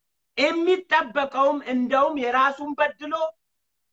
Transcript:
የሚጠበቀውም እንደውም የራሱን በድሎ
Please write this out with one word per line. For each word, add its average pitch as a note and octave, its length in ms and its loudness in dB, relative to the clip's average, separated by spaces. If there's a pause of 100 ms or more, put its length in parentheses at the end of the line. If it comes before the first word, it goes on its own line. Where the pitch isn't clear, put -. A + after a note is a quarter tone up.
(380)
የሚጠበቀውም D4 1300 0
እንደውም C4+ 500 2
የራሱን C4+ 560 0
በድሎ D4 420 -4 (760)